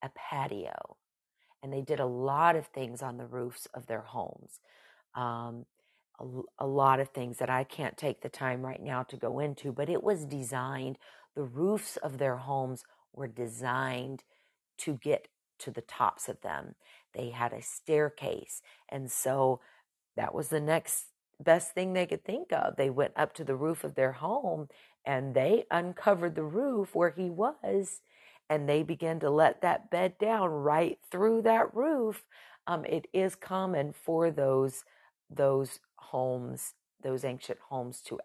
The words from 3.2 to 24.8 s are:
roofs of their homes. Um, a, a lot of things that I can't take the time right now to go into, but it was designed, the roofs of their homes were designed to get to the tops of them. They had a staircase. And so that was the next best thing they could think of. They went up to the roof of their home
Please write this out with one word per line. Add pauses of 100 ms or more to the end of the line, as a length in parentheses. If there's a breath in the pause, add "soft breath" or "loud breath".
roofs
of
their
homes. (560 soft breath)
Um, (540)
a, (340)
a
lot
of
things
that
I
can't
take
the
time
right
now
to
go
into,
but
it
was
designed, (380 loud breath)
the
roofs
of
their
homes (300 soft breath)
were
designed (560)
to
get (320)
to
the
tops
of
them. (380 soft breath)
They
had
a
staircase. (280 soft breath)
And
so (560 soft breath)
that
was
the
next (300)
best
thing
they
could
think
of.
They
went
up
to
the
roof
of
their
home (360 loud breath)